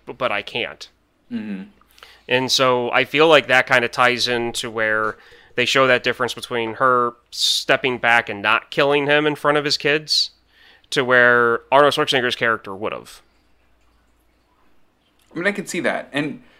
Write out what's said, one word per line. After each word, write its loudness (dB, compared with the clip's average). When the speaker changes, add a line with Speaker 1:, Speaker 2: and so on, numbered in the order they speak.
Speaker 1:
but -6
I -6
can't." -10
Speaker 2:
Mm-hmm. -10
Speaker 1:
And 0
so 0
I 2
feel 2
like 4
that 2
kinda 2
ties 0
into -4
where -2
they 0
show 2
that 2
difference -2
between -6
her 0
stepping -2
back 2
and -8
not 0
killing 2
him 2
in -2
front 0
of -2
his -2
kids -2
to -2
where 4
Arnold 6
Schwarzenegger's -2
character -4
would've. -10
Speaker 2:
I -20
mean, -4
I 0
can -10
see -8
that. -4
And -6